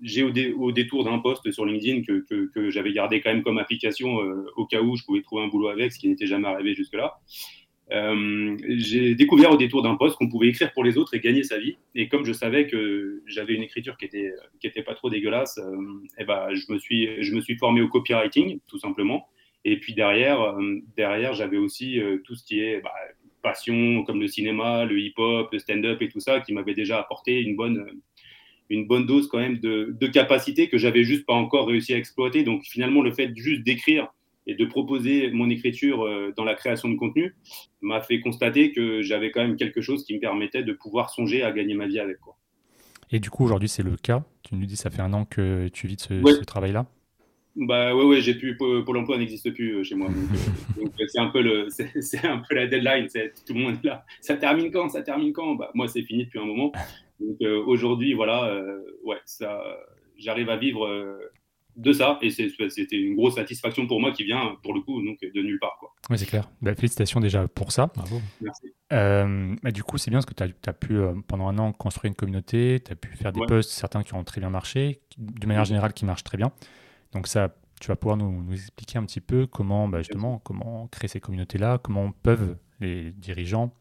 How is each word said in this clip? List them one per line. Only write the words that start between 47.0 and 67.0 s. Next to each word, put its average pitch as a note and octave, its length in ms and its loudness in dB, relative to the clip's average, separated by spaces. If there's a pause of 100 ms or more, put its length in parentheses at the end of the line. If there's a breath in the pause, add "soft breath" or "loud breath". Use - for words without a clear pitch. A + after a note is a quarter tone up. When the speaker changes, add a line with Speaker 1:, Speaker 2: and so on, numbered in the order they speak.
Speaker 1:
Bah B2 380 2
ouais, C3+ 80 8
ouais, C#3+ 160 10
j'ai A#2+ 140 2
pu, B2 200 -6
Pô-, B2 300 2
Pôle B2 140 0
emploi A#2 180 0
n'existe A2+ 380 -4
plus, A2+ 220 -4
euh, G2 60 -2
chez F#2+ 120 -6
moi. F#2+ 140 -2
Donc, F#2+ 80 -2
euh, G2 680 -2
<laughs> - 0 -
donc, G#2 160 -6
euh, G#2+ 80 2
c'est - 100 -2
un A#2 100 2
peu C3 120 2
le, G#2+ 260 4
<laughs> G2+ 40 -8
c'est, - 320 -6
c'est - 240 -4
un B2+ 200 -2
peu - 80 -2
la B2 120 2
deadline. B2+ 420 2
C'est, A2 240 -4 (140)
tout B2+ 80 -8
le A#2 60 -2
monde A#2+ 220 0
est - 40 -2
là. C3+ 180 -2 (160 loud breath)
Ça D3 160 -2
termine D#3 340 2
quand ? F3 200 0
Ça - 120 -6
termine D3 300 0
quand ? D#3+ 220 -2
Bah, - 200 -6
moi, B2 140 0
c'est A#2+ 140 -4
fini A#2 240 -2
depuis A#2+ 120 -10
un G#2+ 60 -6
moment. A#2 260 0 (480 loud breath)
Donc, G#2+ 220 -6
euh, G#2+ 240 2
aujourd'hui, A#2+ 480 2
voilà, A2+ 320 2
euh, G2 340 -4 (260)
ouais, A2+ 200 -4
ça, - 380 -10 (560)
j'arrive A2 320 -4
à A2 80 0
vivre, A2+ 280 -2
euh, G2+ 300 -6 (600)
de A#2+ 160 4
ça. C#3+ 280 4
Et A#2 80 0
c'est, G#2+ 200 -2 (200)
c'était G2+ 320 -4
une G2 160 0
grosse A#2 200 4
satisfaction A#2 500 -4
pour A#2 160 0
moi C3+ 100 2
qui A2 120 -6
vient, A2 380 -2
pour G2+ 120 -6
le G2 80 -2
coup, B2+ 200 -6
donc, G#2 200 -6
de F#2+ 200 -6
nulle G2+ 160 -2
part, - 220 -6
quoi. - 140 -20 (160)
Speaker 2:
Oui, A#2 80 2
c'est G2 80 -4
clair. G#2+ 240 -4 (100)
Bah, G#2 140 0
félicitations A#2 460 0